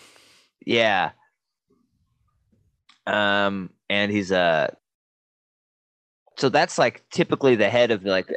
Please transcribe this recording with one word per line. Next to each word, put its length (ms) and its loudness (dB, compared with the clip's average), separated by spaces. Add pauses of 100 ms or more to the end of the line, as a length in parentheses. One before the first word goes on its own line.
(640)
Yeah. 460 0 (2000)
Um, 640 -2 (200)
and 200 0
he's, 220 -2
uh, 360 2 (1700)
so 120 0
that's, 300 0
like, 320 -2
typically 440 0
the 160 2
head 200 2
of, 140 -4
like, 320 -4